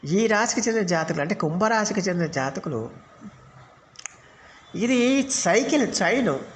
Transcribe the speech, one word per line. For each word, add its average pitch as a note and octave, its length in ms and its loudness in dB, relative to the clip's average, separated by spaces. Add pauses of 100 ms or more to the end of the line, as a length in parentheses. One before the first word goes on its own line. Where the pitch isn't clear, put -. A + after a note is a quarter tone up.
ఈ F#3+ 220 2
రాశికి A3 420 0
చెందిన A3+ 140 0
జాతకులు E3 380 0
అంటే E3 140 0
కుంభరాశికి G#3 640 0
చెందిన F3 260 0
జాతకులు C3+ 640 -4 (1800)
ఇది B3+ 560 2
సైకిల్ A#3 640 2 (100)
చైన్. F#3 360 2 (180)